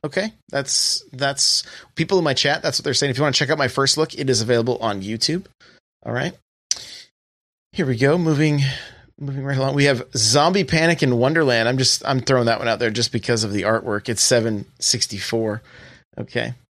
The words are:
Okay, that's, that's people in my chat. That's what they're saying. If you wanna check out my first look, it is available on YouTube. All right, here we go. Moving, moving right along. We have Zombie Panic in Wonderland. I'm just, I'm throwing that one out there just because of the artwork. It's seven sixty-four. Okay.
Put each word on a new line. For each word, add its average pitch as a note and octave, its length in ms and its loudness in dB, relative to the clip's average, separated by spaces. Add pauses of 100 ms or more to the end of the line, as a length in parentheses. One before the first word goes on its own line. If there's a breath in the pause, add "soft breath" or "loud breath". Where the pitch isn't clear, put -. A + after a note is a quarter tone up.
Okay, G3 300 -4 (160)
that's, - 520 -2 (100)
that's - 500 0 (320 loud breath)
people E3 240 0
in E3+ 60 2
my C#3 100 2
chat. - 280 0
That's D3+ 160 -2
what - 60 -6
they're C#3+ 80 0
saying. C#3 200 0
If A2+ 40 -2
you C3+ 60 0
wanna C#3+ 100 2
check C3+ 160 0
out D3+ 80 2
my C3+ 120 0
first C3+ 280 0
look, D#3+ 220 0
it C3+ 100 -2
is A2+ 140 2
available A#2 400 2
on G#2 180 -2
YouTube. A2+ 460 -4 (580 soft breath)
All A#2 80 -6
right, C3+ 220 -4 (1400 loud breath)
here D#3+ 140 -2
we B2+ 100 0
go. C#3 220 4
Moving, D3+ 420 2 (580 loud breath)
moving C#3 260 -8
right C#3 120 -2
along. C3+ 180 0
We C#3+ 100 4
have C3 220 2 (100)
Zombie D3 480 4
Panic E3 380 2
in B2 140 2
Wonderland. B2+ 520 2
I'm C3 100 0
just, - 260 0
I'm C3+ 160 0
throwing B2 260 2
that A2+ 120 2
one A#2 100 -2
out A2 100 0
there A2+ 120 0
just A2+ 220 -2
because A2+ 320 0
of G2+ 80 -4
the G2+ 100 -2
artwork. G#2+ 460 -2
It's G#2+ 140 -2
seven A2 440 0 (120)
sixty-four. A2 840 -4 (560 loud breath)
Okay. A#2 360 -6 (160)